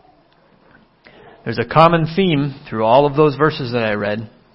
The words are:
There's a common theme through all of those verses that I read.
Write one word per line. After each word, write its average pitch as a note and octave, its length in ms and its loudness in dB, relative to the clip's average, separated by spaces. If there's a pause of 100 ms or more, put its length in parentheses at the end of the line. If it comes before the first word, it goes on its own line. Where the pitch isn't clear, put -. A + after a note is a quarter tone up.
(1400)
There's A#2 160 -6
a A2+ 40 0
common E3 420 4
theme D#3+ 480 -2 (140)
through A2 160 -4
all C3 220 4
of C#3 80 -4
those D3 220 2
verses D3 340 -2
that A#2+ 140 -2
I G#2+ 100 -2
read. G#2 340 -6 (260)